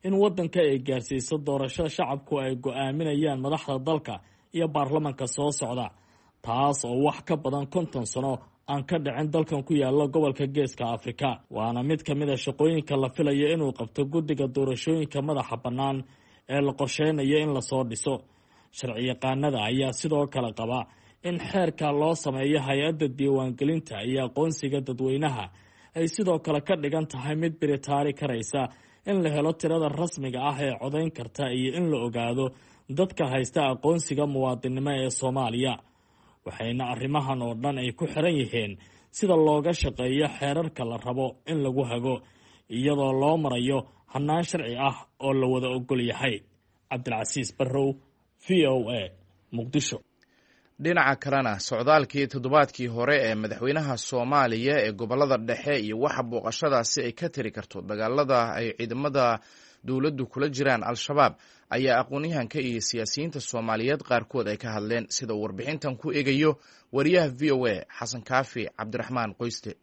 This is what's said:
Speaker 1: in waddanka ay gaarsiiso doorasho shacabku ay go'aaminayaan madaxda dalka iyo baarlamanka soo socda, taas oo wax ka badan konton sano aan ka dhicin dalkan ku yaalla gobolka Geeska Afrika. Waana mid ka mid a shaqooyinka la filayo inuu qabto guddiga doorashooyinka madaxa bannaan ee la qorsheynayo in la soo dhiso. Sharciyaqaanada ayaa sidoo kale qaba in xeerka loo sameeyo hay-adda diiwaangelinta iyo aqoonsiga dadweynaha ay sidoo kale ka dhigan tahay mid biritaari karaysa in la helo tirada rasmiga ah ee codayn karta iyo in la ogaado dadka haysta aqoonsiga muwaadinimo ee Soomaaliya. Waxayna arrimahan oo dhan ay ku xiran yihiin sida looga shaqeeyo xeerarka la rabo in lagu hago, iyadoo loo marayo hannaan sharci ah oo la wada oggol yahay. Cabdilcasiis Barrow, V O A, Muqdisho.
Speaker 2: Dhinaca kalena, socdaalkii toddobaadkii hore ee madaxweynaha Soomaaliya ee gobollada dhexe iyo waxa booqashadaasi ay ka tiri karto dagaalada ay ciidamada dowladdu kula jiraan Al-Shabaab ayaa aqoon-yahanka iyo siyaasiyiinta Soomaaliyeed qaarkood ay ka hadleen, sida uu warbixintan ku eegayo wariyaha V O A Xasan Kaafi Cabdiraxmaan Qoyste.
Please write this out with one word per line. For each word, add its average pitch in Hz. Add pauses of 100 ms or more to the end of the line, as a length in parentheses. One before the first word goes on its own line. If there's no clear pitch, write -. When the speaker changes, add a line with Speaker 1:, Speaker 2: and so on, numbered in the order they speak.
Speaker 1:
in 190
waddanka 185
ay 139
gaarsiiso 127
doorasho 139
shacabku 139
ay 131
go'aaminayaan 139
madaxda 143
dalka 143 (380)
iyo 160
baarlamanka 143
soo 147
socda, 123 (560)
taas 131
oo 123
wax 147
ka 170
badan 139
konton 151
sano 131 (340)
aan 139
ka 175
dhicin 143
dalkan 156
ku 165
yaalla 143
gobolka 143
Geeska 135
Afrika. 127 (180)
Waana 117
mid 156
ka 151
mid 147
a 131
shaqooyinka 147
la 135
filayo 143
inuu 151
qabto -
guddiga 147
doorashooyinka 139
madaxa 139
bannaan 135 (520)
ee 139
la 143
qorsheynayo 147
in 151
la 131
soo 131
dhiso. 120 (600)
Sharciyaqaanada 127
ayaa 127
sidoo 147
kale 120
qaba 117 (440)
in 175
xeerka 165
loo 151
sameeyo 143
hay-adda 143
diiwaangelinta 135
iyo 127
aqoonsiga 143
dadweynaha 131 (500)
ay 165
sidoo 175
kale 151
ka 190
dhigan 156
tahay 139
mid 165
biritaari 143
karaysa 135 (440)
in 196
la 160
helo 151
tirada 160
rasmiga 139
ah 139
ee 139
codayn 147
karta 127
iyo 127
in 175
la 147
ogaado 120 (440)
dadka 175
haysta 131
aqoonsiga 147
muwaadinimo 131
ee 131
Soomaaliya. 127 (720)
Waxayna 117
arrimahan 131
oo 120
dhan 135
ay 127
ku -
xiran 160
yihiin 113 (400)
sida 185
looga 151
shaqeeyo 135
xeerarka 147
la 117
rabo 127 (160)
in 160
lagu 131
hago, 120 (540)
iyadoo 135
loo 143
marayo 135 (300)
hannaan 151
sharci 123
ah 135 (200)
oo 135
la 131
wada 127
oggol 127
yahay. 120 (560)
Cabdilcasiis 123
Barrow, 135 (560)
V 175
O 131 (100)
A, 117 (520)
Muqdisho. 123 (840)
Speaker 2:
Dhinaca 147
kalena, 135
socdaalkii 139
toddobaadkii 135
hore 120
ee 113
madaxweynaha 131
Soomaaliya 127
ee 110
gobollada 123
dhexe 113
iyo 107
waxa 131
booqashadaasi 117
ay 120
ka 170
tiri 110
karto -
dagaalada 120 (140)
ay 113
ciidamada 131 (580)
dowladdu 131
kula 139
jiraan 131
Al-Shabaab 120 (380)
ayaa 127
aqoon-yahanka 143
iyo 120
siyaasiyiinta 139
Soomaaliyeed 113
qaarkood 117
ay 104
ka 120
hadleen, 107
sida 113
uu 104
warbixintan 127
ku 156
eegayo 143 (420)
wariyaha 151
V 139
O 127
A 107 (140)
Xasan 117
Kaafi 127 (120)
Cabdiraxmaan 110
Qoyste. 117 (120)